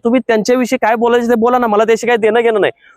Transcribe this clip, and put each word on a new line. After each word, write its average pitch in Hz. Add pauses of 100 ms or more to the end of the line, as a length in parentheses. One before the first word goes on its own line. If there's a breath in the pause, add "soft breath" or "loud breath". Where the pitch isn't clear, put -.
तुम्ही 240
त्यांच्याविषयी 247
काय 226
बोलायचं 233
ते 247
बोला 240
ना, 240
मला 214
त्याशी 220
काय 240
देणं 220
घेणं 220
नाही. 151 (240 soft breath)